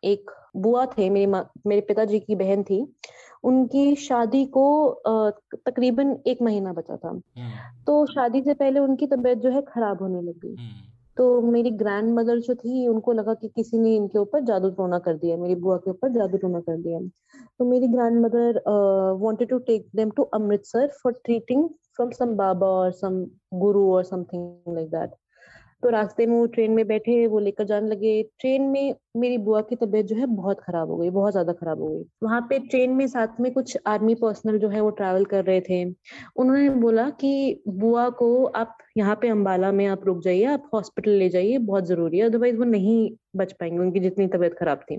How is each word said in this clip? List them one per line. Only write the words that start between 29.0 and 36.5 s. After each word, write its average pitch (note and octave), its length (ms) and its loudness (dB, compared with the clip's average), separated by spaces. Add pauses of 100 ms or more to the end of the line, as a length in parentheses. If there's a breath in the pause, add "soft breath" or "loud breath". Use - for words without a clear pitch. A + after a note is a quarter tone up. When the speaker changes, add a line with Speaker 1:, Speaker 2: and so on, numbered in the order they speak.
Speaker 1:
मेरी B3 220 0
बुआ G#3+ 220 0
की A3 160 -4
तबीयत G#3+ 300 0
जो G#3+ 100 -4
है B3+ 100 -2
बहुत G3 340 -2
खराब E3 280 -6
हो E3 80 -4
गई, E3+ 140 -2
बहुत G3 220 0
ज्यादा F3 200 0
खराब D#3+ 280 -6
हो D#3 80 -4
गई। D#3 160 -8 (180)
वहाँ A#3 280 -2
पे C#4 80 0
ट्रेन B3+ 320 0
में C4 160 2
साथ A#3 220 -2 (120)
में B3+ 120 0
कुछ B3 340 -4
आर्मी G#3+ 280 2
पर्सनल A3 440 -2
जो G#3 100 0
है G#3 120 -2
वो G#3+ 100 2
ट्रैवल G3 340 0
कर G3 200 -2
रहे F#3 160 2
थे। F#3 340 -2 (420 loud breath)
उन्होंने C4+ 340 4